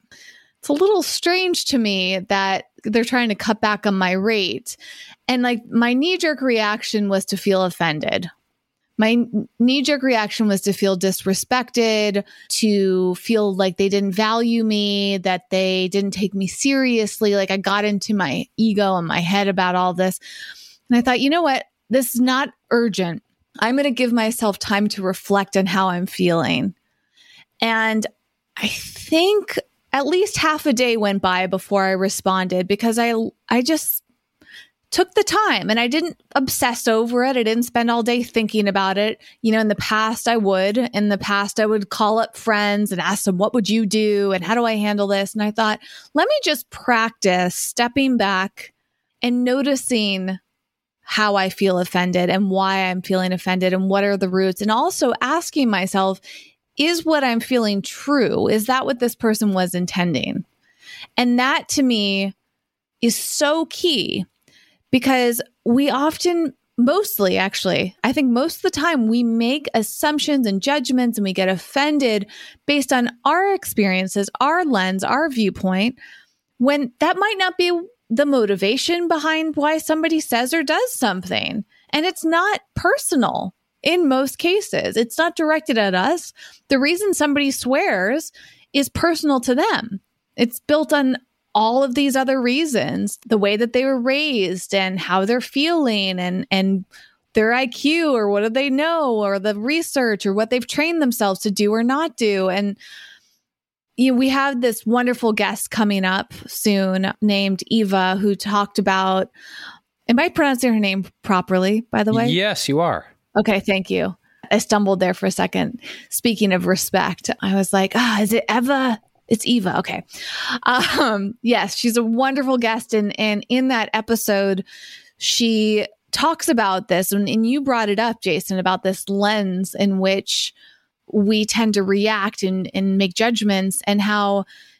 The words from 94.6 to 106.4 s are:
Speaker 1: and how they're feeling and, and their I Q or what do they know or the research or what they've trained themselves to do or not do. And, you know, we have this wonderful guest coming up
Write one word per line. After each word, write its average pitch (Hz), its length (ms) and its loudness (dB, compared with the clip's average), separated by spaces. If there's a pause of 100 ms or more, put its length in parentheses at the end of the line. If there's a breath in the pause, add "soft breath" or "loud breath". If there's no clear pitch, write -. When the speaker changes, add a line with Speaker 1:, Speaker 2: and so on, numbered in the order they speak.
Speaker 1:
and 190 280 0
how 185 240 0
they're 240 160 0
feeling 240 800 0
and, 180 280 -2
and 190 360 2 (500 loud breath)
their 220 180 4
I 254 140 2
Q 302 480 0
or 214 140 0
what 202 140 2
do 226 80 0
they 262 200 0
know 294 460 0
or 196 240 0
the 202 180 -2
research 247 680 -2
or 196 60 2
what 220 180 0
they've 247 140 0
trained 320 380 0
themselves 220 380 0
to 214 100 -2
do 208 220 2
or 226 100 0
not 285 340 -2
do. 196 320 0
And, 202 280 -2 (1200 loud breath)
you 262 160 4
know, 240 60 2
we 269 100 2
have 269 320 0
this 233 260 -2
wonderful 240 460 2
guest 202 400 -2
coming 202 320 2
up 185 280 -2 (140)